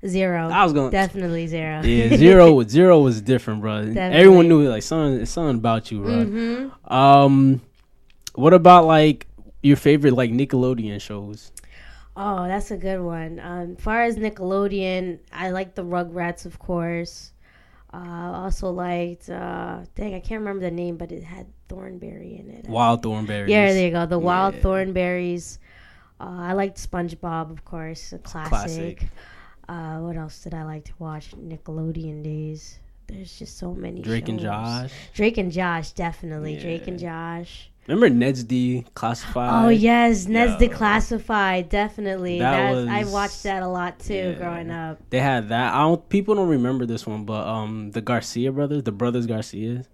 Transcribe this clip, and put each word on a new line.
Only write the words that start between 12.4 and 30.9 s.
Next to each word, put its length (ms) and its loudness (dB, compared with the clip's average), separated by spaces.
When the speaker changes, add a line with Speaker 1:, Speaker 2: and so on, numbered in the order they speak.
Speaker 1:
that's 240 -6
a 60 -8
good 240 -6
one. 400 -10
Um, 340 -12
far 300 -2
as 120 -2
Nickelodeon, 1000 -4
I 180 -8
like 240 -8
the 80 -10
Rugrats, 640 -6
of 140 -18
course. 720 -8
Uh, 40 -18
I 480 -12
also 260 -4
liked, 580 -6
uh, 520 -12
dang, 180 -8
I 60 -12
can't 180 -10
remember 220 -8
the 100 -6
name, 260 -8
but 140 -14
it 140 -16
had 240 -20
Thornberry 680 -16
in 120 -20
it, 180 -20
I 20 -12
Speaker 2:
Wild 320 2
Speaker 1:
think. 120 -6
Speaker 2:
Thornberries. 360 -6
Speaker 1:
Yeah, 220 4
there 120 0
you 60 0
go. 160 -4
The 140 -2
Wild 340 0
Speaker 2:
Yeah. 60 -10
Speaker 1:
Thornberries. 960 -4
Uh, 180 -14
I 140 -8
liked 240 -4
SpongeBob, 760 -8
of 140 -18
course, 480 -14
a 60 -16
classic. 320 -12
Speaker 2:
Classic. 520 -6
Speaker 1:
Uh, 280 -12
what 180 -10
else 260 -14
did 120 -14
I 100 -12
like 220 -14
to 120 -16